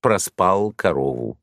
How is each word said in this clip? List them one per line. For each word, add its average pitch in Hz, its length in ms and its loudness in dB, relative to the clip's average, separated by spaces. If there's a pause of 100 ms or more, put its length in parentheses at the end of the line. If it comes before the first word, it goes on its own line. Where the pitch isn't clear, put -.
проспал 101 680 2
корову. 67 720 -2